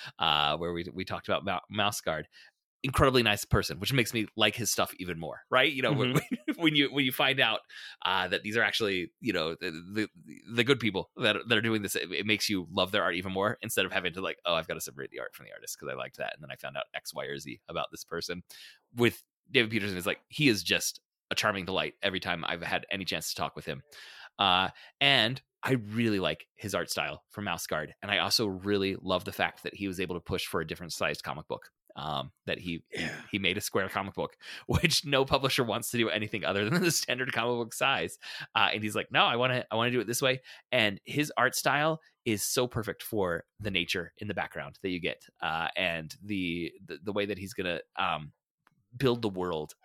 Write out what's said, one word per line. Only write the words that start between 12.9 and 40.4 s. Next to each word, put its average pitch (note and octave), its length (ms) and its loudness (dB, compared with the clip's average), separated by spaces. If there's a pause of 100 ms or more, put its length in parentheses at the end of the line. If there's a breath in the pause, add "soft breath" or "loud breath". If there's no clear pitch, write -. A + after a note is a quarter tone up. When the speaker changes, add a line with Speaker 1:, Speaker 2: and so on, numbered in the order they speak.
Speaker 1:
their G2+ 100 2
art F2 140 2
even F#2 160 -4
more G2+ 280 0
instead G#2+ 260 0
of F2+ 60 -4
having F2+ 200 -2
to, F2+ 80 -8
like, E2+ 240 -4
"Oh, F2 100 2
I've D#2+ 140 -2
gotta D#2+ 120 -6
separate C2+ 300 -10
the - 100 -12
art - 140 -12
from - 120 -18
the G1+ 60 -20
artist - 260 -14
'cause D2 120 -12
I B1+ 60 -6
liked C2 220 -10
that, A#1 160 -6
and D2 80 -20
then C#2+ 80 -14
I B1+ 60 -12
found C2+ 200 -10
out C#2 80 -4 (100)
X, - 180 -10
Y, C2+ 120 -6
or C#2+ 140 -6
Z C2+ 300 -12
about E2 220 -4
this - 140 -16
person." F2 380 -6 (520 loud breath)
With A#2 280 2 (280)
David A#2 200 4
Peterson, G2+ 260 -2
it's F2+ 100 -4
like, F#2 220 -2
he D3+ 200 2
is G2+ 140 2
just F2 380 0 (300)
a G2 40 -4
charming G2 300 0
delight E2+ 380 -2
every F#2+ 180 0
time F2 260 -2
I've E2+ 160 -4
had E2+ 280 -2
any F#2+ 140 -4
chance E2 260 -4
to - 40 -4
talk D#2 220 -4
with D2+ 100 -10
him. C#2 160 -6 (560 loud breath)
Uh, F#2 300 6 (320 loud breath)
and C3 400 4 (220)
I - 100 2
really A2 480 2
like D#2+ 340 0
his G2 200 -6
art F2 160 0
style D2 400 -4
for - 120 -8
Mouse F2 240 -4
Guard, D#2 360 -4
and G2+ 100 -4
I G2 60 2
also G2+ 280 4
really G2 540 2
love F2+ 240 2
the G2+ 80 -6
fact - 320 0
that E2+ 100 -6
he G2+ 140 -4
was F2+ 100 -6
able F2+ 160 -2
to E2+ 60 -4
push - 260 -4
for F#2 140 -2
a E2 60 -2
different E2+ 260 -10
sized D2+ 320 -2
comic D2 240 -8
book, - 220 -8 (260)
um, C#2 340 -4 (140)
that - 140 -2
he, E2+ 320 -6
he - 100 -6
Speaker 2:
Yeah. D#2+ 120 -4 (200)
Speaker 1:
he G#2 60 0
made F#2 180 2
a G2+ 60 -4
square G2 260 0
comic G2 260 -4
book, D#2 220 -4 (160)
<laughs> - 140 -14
which - 400 2
no C#3 180 4
publisher C3+ 400 2
wants A2+ 260 -2
to - 80 -2
do A2+ 120 4
anything G#2 340 -2
other G2 240 2
than E3+ 120 4
<laughs> - 20 2
the F3 100 4
standard B2+ 400 -2
comic A#2+ 240 0
book A#2 180 -4
size. A#2 440 0 (360 loud breath)
Uh, G#2+ 200 6
and G#2+ 80 -2
he's G#2 120 -2
like, G#2 160 -2
"No, D#3 140 4
I C#3+ 120 2
wanna, B2+ 340 2
I G#2+ 60 0
wanna A#2 140 4
do B2 100 2
it G2 60 0
this A#2+ 160 -2
way." C3 200 2 (280 loud breath)